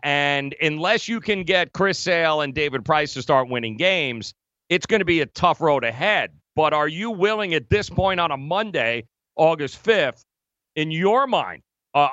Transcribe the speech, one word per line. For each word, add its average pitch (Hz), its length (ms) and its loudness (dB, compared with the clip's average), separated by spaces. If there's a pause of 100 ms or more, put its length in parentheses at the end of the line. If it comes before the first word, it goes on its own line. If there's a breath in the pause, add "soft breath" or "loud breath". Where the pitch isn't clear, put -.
and 143 580 0
unless 160 480 0
you 226 120 -4
can 202 240 -2
get 175 280 0
Chris 196 260 0
Sale 165 420 0
and 139 140 -4
David 135 300 -2
Price 151 300 0
to 131 80 -6
start 131 260 2
winning 117 280 -4
games, 139 580 -2 (340)
it's 170 180 0
gonna 202 180 2
be 165 160 2
a 135 60 -2
tough - 340 0
road 143 240 2
ahead. 123 480 -2 (240)
But 151 160 2
are 151 160 2
you 185 220 -6
willing 202 440 0
at 147 140 -2
this 202 220 0
point 180 300 0
on 170 100 2
a 143 60 -4
Monday, 139 680 -2 (320)
August 156 400 2
fifth, 180 460 0 (540)
in 156 140 -2
your 196 360 2
mind, 117 360 -4 (320)
uh, 143 180 4